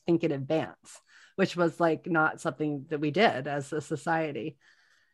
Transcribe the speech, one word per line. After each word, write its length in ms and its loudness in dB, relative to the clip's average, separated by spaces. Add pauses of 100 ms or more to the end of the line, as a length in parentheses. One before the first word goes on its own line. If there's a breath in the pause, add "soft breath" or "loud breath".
think 160 4
in 80 0
advance, 680 -4 (360 soft breath)
which 200 0
was, 240 2
like, 280 2
not 340 2
something 480 -4
that 100 -4
we 120 0
did 360 2
as 240 -4
a 100 -4
society. 760 -4 (560)